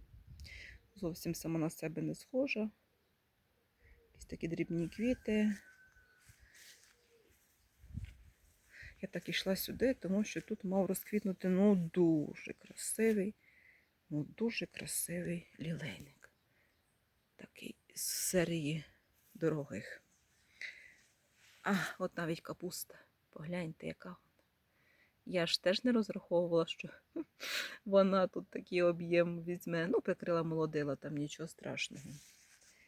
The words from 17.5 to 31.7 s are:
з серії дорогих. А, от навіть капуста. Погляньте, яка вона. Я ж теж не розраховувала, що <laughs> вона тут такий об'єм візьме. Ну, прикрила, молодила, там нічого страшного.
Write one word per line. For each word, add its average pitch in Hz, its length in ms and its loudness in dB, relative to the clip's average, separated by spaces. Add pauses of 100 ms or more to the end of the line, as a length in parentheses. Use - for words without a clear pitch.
з - 60 -6
серії 165 800 0 (500)
дорогих. - 720 -4 (1600)
А, 202 120 4 (240)
от 185 180 -4
навіть 165 240 -2
капуста. - 580 -10 (300)
Погляньте, 165 580 -6
яка 165 220 -10
вона. - 240 -18 (920)
Я 170 200 2
ж - 180 0
теж 185 200 4
не 247 80 6
розраховувала, 175 720 4
що - 240 -8 (260)
<laughs> 320 100 -4 (600)
вона 190 420 6
тут 185 220 -8
такий 185 320 -2
об'єм 170 640 4
візьме. 170 440 -2
Ну, 403 140 2
прикрила, 170 420 0
молодила, 156 520 0
там 147 220 -8
нічого 151 320 -6
страшного. - 600 -6 (800)